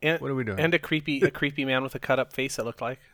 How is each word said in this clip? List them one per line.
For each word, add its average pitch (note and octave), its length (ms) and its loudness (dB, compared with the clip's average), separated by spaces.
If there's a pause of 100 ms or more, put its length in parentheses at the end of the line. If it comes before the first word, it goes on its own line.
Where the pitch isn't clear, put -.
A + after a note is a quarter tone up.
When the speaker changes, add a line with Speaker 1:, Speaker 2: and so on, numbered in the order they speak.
Speaker 1:
And, D#3+ 200 2
Speaker 2:
What C#3 100 -4
are C3+ 40 0
we C3 100 0
doing? G2+ 140 -2
Speaker 1:
and E3 140 4
a E3+ 60 4
creepy, D3+ 420 0
a F#3+ 100 6
creepy C#3+ 360 -2
man C3 160 2
with C3+ 120 -6
a B2+ 40 -6
cut-up C3 340 0
face, C3+ 260 -4
it A2+ 60 -2
looked A#2 160 -6
like. B2 200 -6 (140)